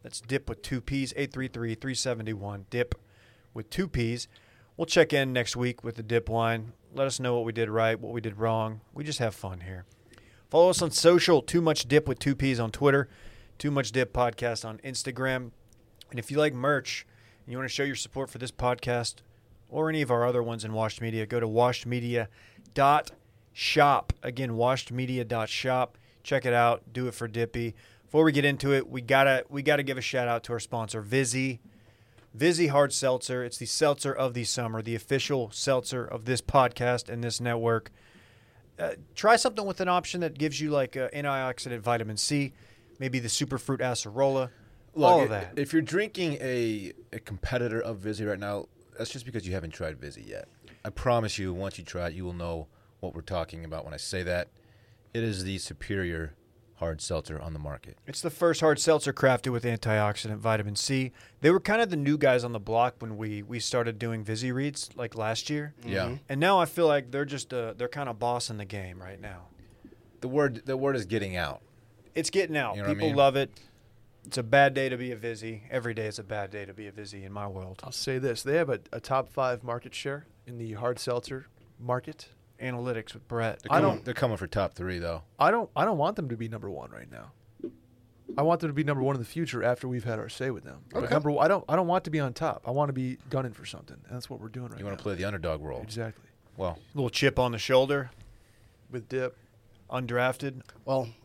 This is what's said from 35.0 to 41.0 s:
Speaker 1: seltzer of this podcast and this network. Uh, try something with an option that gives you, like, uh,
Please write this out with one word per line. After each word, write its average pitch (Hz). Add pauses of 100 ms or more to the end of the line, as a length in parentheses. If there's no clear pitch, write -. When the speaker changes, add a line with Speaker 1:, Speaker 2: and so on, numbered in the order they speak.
Speaker 1:
seltzer 127
of 113
this 123
podcast 123
and 117
this 123
network. 117 (880)
Uh, - (240)
try 220
something 214
with 190
an 180
option 180
that 156
gives 147
you, 151
like, 135
uh, 131